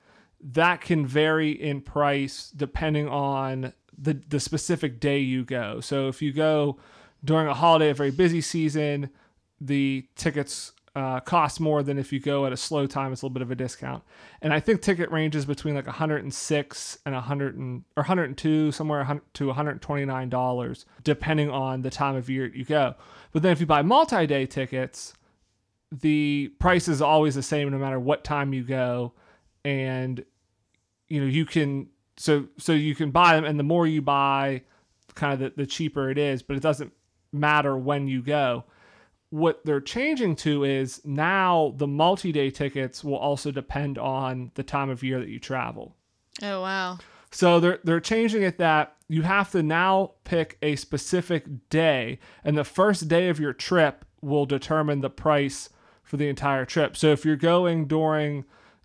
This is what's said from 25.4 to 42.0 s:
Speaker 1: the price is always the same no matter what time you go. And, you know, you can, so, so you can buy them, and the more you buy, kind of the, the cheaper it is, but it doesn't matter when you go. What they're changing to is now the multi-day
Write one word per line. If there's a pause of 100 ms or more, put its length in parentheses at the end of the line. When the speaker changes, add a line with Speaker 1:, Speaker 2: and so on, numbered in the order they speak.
Speaker 1:
the (100)
price
is
always
the
same
no
matter
what
time
you
go. (520)
And, (840)
you
know,
you
can, (300)
so, (100)
so
you
can
buy
them,
and
the
more
you
buy, (520)
kind
of
the,
the
cheaper
it
is,
but
it
doesn't (400)
matter
when
you
go. (640)
What
they're
changing
to
is
now
the
multi-day